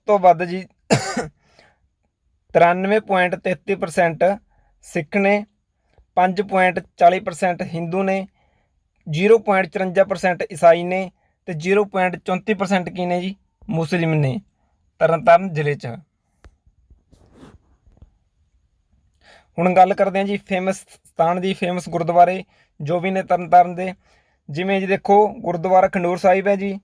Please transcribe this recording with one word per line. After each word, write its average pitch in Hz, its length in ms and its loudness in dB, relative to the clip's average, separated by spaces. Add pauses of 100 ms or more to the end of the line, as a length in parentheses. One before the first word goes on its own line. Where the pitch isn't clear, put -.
ਤੋਂ 202 140 2
ਵੱਧ 180 240 4
ਜੀ 180 240 -8 (1900)
ਤਰਾਨਵੇਂ 185 480 2
ਪੁਆਇੰਟ 185 340 -2
ਤੇਤੀ 185 400 -6
ਪਰਸੈਂਟ 170 480 -2 (580)
ਸਿੱਖ - 360 -8
ਨੇ, 202 280 0 (680)
ਪੰਜ 185 260 2
ਪੁਆਇੰਟ 185 380 0 (180)
ਚਾਲੀ 180 220 4
ਪਰਸੈਂਟ 180 420 -4
ਹਿੰਦੂ 170 420 -6
ਨੇ, 190 240 -4 (840)
ਜ਼ੀਰੋ 202 300 2
ਪੁਆਇੰਟ 190 280 0
ਚੁਰੰਜਾ 190 360 0
ਪਰਸੈਂਟ 185 480 -2
ਈਸਾਈ 170 320 4
ਨੇ 185 280 -6 (340)
ਤੇ 185 80 -8
ਜ਼ੀਰੋ 190 320 0
ਪੁਆਇੰਟ 185 300 -2
ਚੌਂਤੀ 185 380 -4
ਪਰਸੈਂਟ 185 360 -2
ਕੀ 180 160 -6
ਨੇ 180 160 -2
ਜੀ, 190 140 -8 (340)
ਮੁਸਲਿਮ 165 440 -2
ਨੇ 147 280 -2 (580)
ਤਰਨਤਾਰਨ 170 540 2
ਜ਼ਿਲ੍ਹੇ 147 220 -4
'ਚ। 139 120 -12 (3750)
ਹੁਣ 180 160 0
ਗੱਲ 185 180 6
ਕਰਦੇ 190 260 0
ਹਾਂ 196 60 -2
ਜੀ 202 120 -4
ਫੇਮਸ 190 440 -4
ਸਥਾਨ - 600 -4
ਦੀ, 190 120 -4
ਫੇਮਸ 180 360 -6
ਗੁਰਦੁਆਰੇ 175 540 2 (380)
ਜੋ 165 180 -2
ਵੀ 190 120 -2
ਨੇ 190 120 -4
ਤਰਨਤਾਰਨ 175 520 4
ਦੇ। 185 180 -6 (560)
ਜਿਵੇਂ 185 300 -2
ਜੀ 190 80 -4
ਦੇਖੋ 202 460 2
ਗੁਰਦੁਆਰਾ 185 540 0
ਖਡੂਰ 180 300 -4
ਸਾਹਿਬ 190 300 2
ਹੈ 202 80 2
ਜੀ 196 280 -6